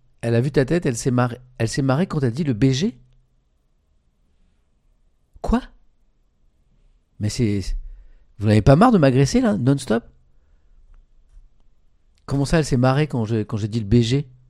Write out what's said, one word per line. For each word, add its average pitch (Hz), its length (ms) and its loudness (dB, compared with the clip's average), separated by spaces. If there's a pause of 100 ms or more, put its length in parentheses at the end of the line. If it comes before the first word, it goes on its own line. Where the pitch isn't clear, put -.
(220)
elle 117 140 -2
a 117 40 2
vu 135 140 -2
ta 139 100 2
tête, 165 220 -2
elle 131 100 -2
s'est 131 160 -4
marrée, 123 260 -2 (200)
elle 113 100 -2
s'est 143 140 -4
marrée 135 260 0
quand 143 160 -4
elle 120 80 0
dit 147 140 -6
le 135 80 -2
B 107 180 2
G ? 165 260 -4 (2500)
Quoi ? 240 200 -2 (1600)
Mais 104 80 -4
c'est, 104 340 -2
c'est, - 140 -6 (600)
vous 104 100 -4
n'avez 107 140 4
pas 139 160 6
marre 233 160 6
de 208 40 4
m'agresser, 139 440 2
là, 208 160 -2
non-stop ? 143 480 -2 (2250)
Comment 139 200 -2
ça, 165 140 0
elle 147 60 0
s'est 135 120 0
marrée 131 300 2
quand 120 180 -4
j'ai, 107 180 -2
quand 107 140 -6
j'ai 101 100 -4
dit 110 140 -4
le 104 40 -8
B 101 100 2
G ? 120 340 0 (200)